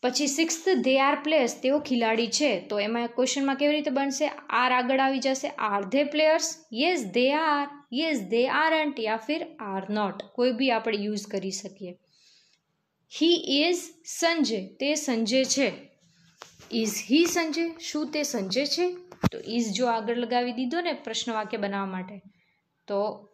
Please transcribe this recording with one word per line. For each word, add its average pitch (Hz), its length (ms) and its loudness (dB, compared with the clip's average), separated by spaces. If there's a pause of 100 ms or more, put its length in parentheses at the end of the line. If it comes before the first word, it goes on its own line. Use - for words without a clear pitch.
પછી 254 260 0
સિક્સ્થ, 330 400 0
they 262 280 4
are 285 280 4
players. 294 280 4
તેઓ 269 280 2
ખેલાડી 233 480 0
છે. 220 400 0
તો 208 120 0
એમાં 233 280 0
ક્વેશ્ચનમાં 269 480 0
કેવી 294 200 4
રીતે 302 140 0
બનશે? 277 360 0
are 254 480 0
આગળ 254 260 2
આવી 269 200 2
જશે. 269 280 -2
Are 202 360 -2
they 262 200 2
players? 311 400 4 (300)
Yes, 320 240 2
they 240 340 2
are. 294 360 2 (260)
Yes, 302 240 0
they 226 280 2
aren't. 302 560 2
યા 220 160 0
ફિર 311 260 -4
are 196 480 -8
not. 202 320 -2 (120)
કોઈ 247 160 2
બી 254 200 2
આપણે 226 260 0
યુઝ 208 300 -4
કરી 190 240 -6
શકીએ. 190 460 -12 (1200)
He 302 480 2
is 359 60 2 (300)
સંજય. 247 640 0
તે 285 280 -2
સંજય 262 480 0
છે. 262 460 -2 (840)
Is 220 160 0 (220)
he 320 140 6
સંજય? 330 560 -2
શું 302 300 -4
તે 302 120 -2
સંજય 233 420 -2
છે? 359 320 -2 (340)
તો - 80 -12
is 233 220 -2
જો 220 260 0
આગળ 226 300 0
લગાવી 240 340 0
દીધો 254 300 -2
ને 339 120 -2
પ્રશ્ન 226 400 -6
વાક્ય 214 240 -4
બનાવવા 202 280 -2
માટે, 190 360 -8 (680)
તો 202 460 -2